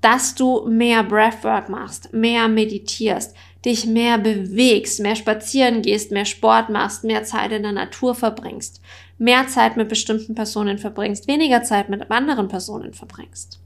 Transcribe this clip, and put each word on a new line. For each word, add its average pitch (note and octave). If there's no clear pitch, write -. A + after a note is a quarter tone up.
Dass B3
du B3+
mehr A3+
Breathwork G#3+
machst, -
mehr A3+
meditierst, G#3+
dich A#3
mehr A#3
bewegst, G#3
mehr G#3
spazieren A3
gehst, G#3
mehr G3+
Sport A3
machst, G#3
mehr A3
Zeit G#3+
in G#3+
der G#3
Natur A#3+
verbringst, -
mehr B3
Zeit A3+
mit A3
bestimmten A3
Personen G#3
verbringst, G#3
weniger C#4
Zeit G3+
mit G3
anderen B3
Personen G3+
verbringst. -